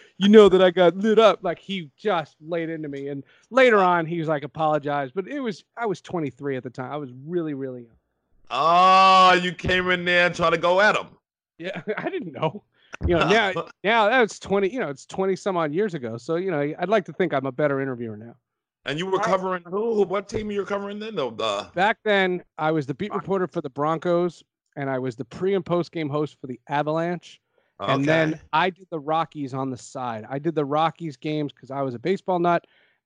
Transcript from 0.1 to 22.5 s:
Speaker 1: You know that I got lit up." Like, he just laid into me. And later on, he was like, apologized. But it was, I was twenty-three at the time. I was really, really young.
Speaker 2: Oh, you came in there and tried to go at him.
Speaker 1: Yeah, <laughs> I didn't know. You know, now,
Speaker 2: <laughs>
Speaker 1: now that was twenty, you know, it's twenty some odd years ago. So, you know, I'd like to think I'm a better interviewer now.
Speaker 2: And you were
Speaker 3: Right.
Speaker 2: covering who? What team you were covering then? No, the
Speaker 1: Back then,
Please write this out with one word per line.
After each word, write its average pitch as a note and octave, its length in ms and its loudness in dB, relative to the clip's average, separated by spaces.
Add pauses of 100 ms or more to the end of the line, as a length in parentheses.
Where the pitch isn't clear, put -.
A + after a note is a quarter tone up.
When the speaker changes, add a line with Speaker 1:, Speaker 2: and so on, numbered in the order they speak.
Speaker 1:
You F#3+ 120 2
know G#3 200 12
that F#3 100 6
I F#3 120 6
got F3 260 4
lit G#3 220 2
up." G#3 240 6
Like, E3+ 160 -6
he F3+ 380 -10
just F3 440 -4
laid D#3+ 280 -6
into D#3 200 -10
me. C#3 200 -10
And C#3 140 -8 (280)
later A#3+ 260 6
on, F3 300 4
he E3+ 100 -4
was D#3 100 -2
like, D3 160 -2
apologized. C#3+ 720 -2
But F#3 140 -6
it C#4+ 140 -8
was, A3 220 -8 (140)
I A#3 80 -6
was G3 160 -6
twenty-three C#3+ 560 -8
at A#2+ 60 -10
the B2+ 80 -12
time. B2+ 200 -12
I D3 60 -8
was C#3 140 -12 (160)
really, E3 260 -6
really C3 280 -10
young. A2+ 160 -20 (520)
Speaker 2:
Oh, F#3 920 6
you F3+ 100 -2
came F#3 380 -2
in F3 160 0
there F3 220 4
and E3+ 80 -4
tried E3 160 0
to E3+ 60 2
go F3 240 2
at G#3 140 4
him. G2+ 120 -6 (520)
Speaker 1:
Yeah, F3 300 -10
<laughs> G#3 80 -6
I - 120 -6
didn't B3+ 240 -8
know. D#3 300 -6 (440)
You F3 100 4
know, D#3 100 2
now, G3+ 260 4
Speaker 2:
<laughs> - 300 -8
Speaker 1:
now G#3 240 4
that B3+ 140 4
was - 180 -2
twenty, G3 300 0
you B3+ 100 -6
know, E3 100 -4
it's C3+ 160 -12
twenty F#3+ 300 -2
some F#3 220 -4
odd D#3 160 -2
years F#3+ 200 -2
ago. A#2 240 -8
So, E3 180 -6
you F#3+ 160 -4
know, D3 280 -2
I'd F3+ 100 -2
like G#3+ 160 2
to D#3+ 80 -14
think F3+ 200 -2
I'm C3+ 120 0
a C3+ 60 -4
better C#3 300 0
interviewer A#2+ 340 -6
now. A2+ 200 -18 (500)
Speaker 2:
And D3 140 -6
you F3+ 60 -4
were F#3+ 120 -2
Speaker 3:
Right. G3+ 80 -2
Speaker 2:
covering F#3 380 -2
who? G#3 400 -2
What G3 240 -4
team G#3+ 240 -8
you G3+ 80 -4
were F#3+ 60 -4
covering G3+ 340 -6
then? G#3+ 160 -12
No, C3+ 140 -4
the G#2 440 -4
Speaker 1:
Back G3+ 300 0
then, F#3 400 0 (140)